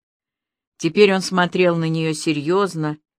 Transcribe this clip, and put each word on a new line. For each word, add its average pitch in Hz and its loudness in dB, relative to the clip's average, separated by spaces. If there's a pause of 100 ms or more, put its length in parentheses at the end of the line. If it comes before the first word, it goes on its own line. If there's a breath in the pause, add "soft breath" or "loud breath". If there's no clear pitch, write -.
(760)
Теперь 196 4
он 185 0
смотрел 180 0
на 165 -2
неё 160 -2
серьёзно, 156 -2 (200)